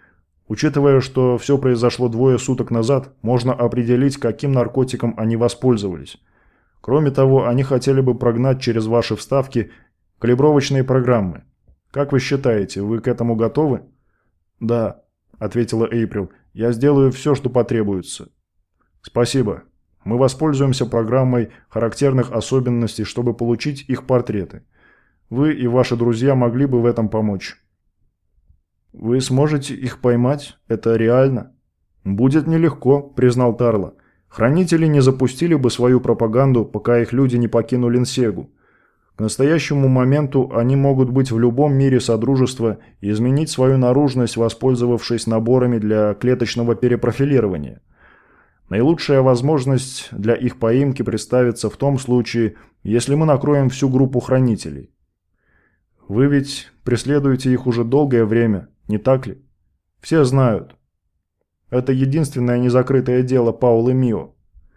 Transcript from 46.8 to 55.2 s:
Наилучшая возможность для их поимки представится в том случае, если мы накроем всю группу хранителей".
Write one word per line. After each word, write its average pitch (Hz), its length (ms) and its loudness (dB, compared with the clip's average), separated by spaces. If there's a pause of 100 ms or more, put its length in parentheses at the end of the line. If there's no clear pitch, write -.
Наилучшая 135 540 0
возможность 131 920 0
для 107 240 0
их - 240 -4
поимки 131 420 0
представится 113 680 -2
в - 80 -16
том 139 200 0
случае, 120 580 0 (280)
если 120 320 0
мы 156 100 2
накроем 143 440 2
всю 135 200 -2
группу 131 300 2
хранителей". 113 720 -2 (1200)